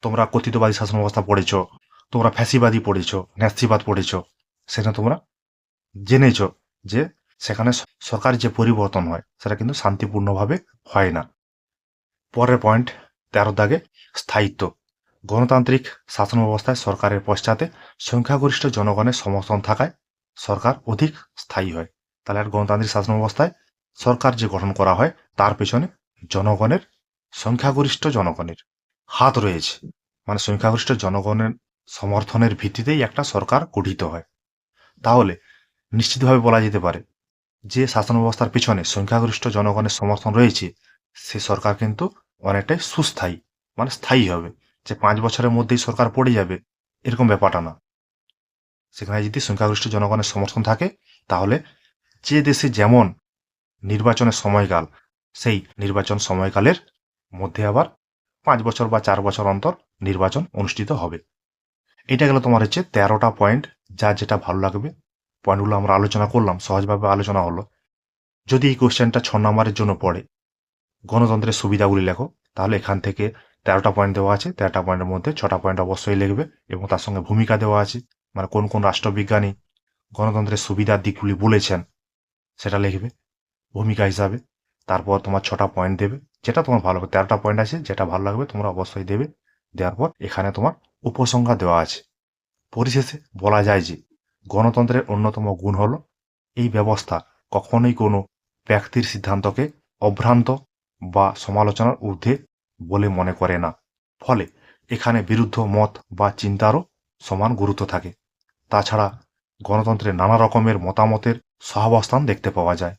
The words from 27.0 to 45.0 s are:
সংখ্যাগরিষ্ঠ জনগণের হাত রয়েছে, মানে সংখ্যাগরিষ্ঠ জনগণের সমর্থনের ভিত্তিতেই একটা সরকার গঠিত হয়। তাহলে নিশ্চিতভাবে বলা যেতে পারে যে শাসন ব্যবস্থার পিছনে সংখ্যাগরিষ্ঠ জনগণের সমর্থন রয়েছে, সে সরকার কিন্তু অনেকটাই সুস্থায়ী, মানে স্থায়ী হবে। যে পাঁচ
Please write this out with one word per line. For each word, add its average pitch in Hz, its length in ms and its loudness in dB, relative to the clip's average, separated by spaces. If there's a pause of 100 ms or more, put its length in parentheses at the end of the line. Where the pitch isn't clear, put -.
সংখ্যাগরিষ্ঠ 131 760 -2
জনগণের 87 520 -2 (500)
হাত 131 280 2
রয়েছে, 95 360 -2 (540)
মানে 104 120 -4
সংখ্যাগরিষ্ঠ 110 520 0
জনগণের 104 600 -2 (380)
সমর্থনের 104 680 0
ভিত্তিতেই 120 460 -2
একটা 120 220 -2
সরকার 120 380 0 (120)
গঠিত 95 300 -2
হয়। 82 220 -8 (800)
তাহলে 113 300 6 (600)
নিশ্চিতভাবে 127 460 2
বলা 113 220 4
যেতে 104 180 0
পারে 87 200 -2 (640)
যে 117 240 -4
শাসন 117 300 0
ব্যবস্থার 113 320 0
পিছনে 110 340 0
সংখ্যাগরিষ্ঠ 110 640 -2
জনগণের 104 520 0
সমর্থন 104 340 -2
রয়েছে, 107 340 4 (500)
সে - 220 -12
সরকার 101 360 -2
কিন্তু 107 300 -4 (380)
অনেকটাই 101 360 0
সুস্থায়ী, - 580 -4 (400)
মানে 123 120 -2
স্থায়ী 131 400 2
হবে। 87 200 -4 (360)
যে - 100 -8
পাঁচ 104 240 0